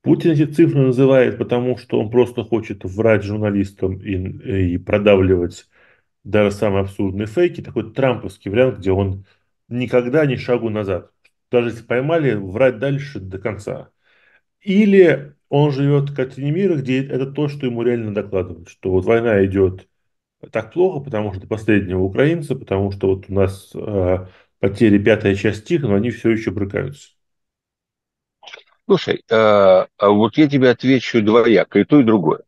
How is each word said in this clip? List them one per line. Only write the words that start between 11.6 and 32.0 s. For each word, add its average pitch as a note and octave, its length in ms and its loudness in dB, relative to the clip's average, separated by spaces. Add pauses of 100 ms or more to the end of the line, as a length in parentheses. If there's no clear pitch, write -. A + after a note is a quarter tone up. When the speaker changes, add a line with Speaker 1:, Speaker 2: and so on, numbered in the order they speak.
Speaker 1:
если A2+ 140 -12
поймали, C#3 500 0
врать G#2+ 460 0
дальше C#3+ 400 -6
до F#2+ 200 -12
конца. G2+ 500 -10 (720)
Или F#3+ 760 4 (140)
он C#3+ 220 2
живёт C#3+ 380 0
в C#3+ 60 -12
картине C3+ 360 -6
мира, F3+ 240 -2
где C3 300 -4
это C3+ 200 -6
то, D3 220 -6
что C#3+ 180 -8
ему A#2 180 -4
реально A#2 300 -2
докладывают, F#2 560 -6
что - 220 -8
вот F#2 140 0
война A2+ 400 2
идёт F#2+ 420 0 (640)
так A2+ 220 -6
плохо, F#3 280 0
потому G#2 300 -6
что F#2+ 100 -12
до - 60 -20
последнего G2 540 -2
украинца, C3 540 -2
потому G2 360 -4
что G2 160 -4
вот F#2+ 220 -2
у G2 40 -8
нас, G2 420 -2
э, F#2 520 -4 (320)
потери G2+ 380 2
пятая G2+ 380 2
часть G#2 360 -4
их, E3 120 0
но G2+ 120 0
они A2+ 160 -2
всё - 180 -2
ещё A2 220 -2
брыкаются. G2 580 -8 (1800)
Speaker 2:
Слушай, - 440 0
э, A2 60 2
а G2+ 520 4 (220)
вот G#2 280 2
я D3+ 120 4
тебе C3 220 4
отвечу B2 500 0
двояко, G#2+ 580 4
и G2+ 40 4
то, D3 160 4
и C3 40 4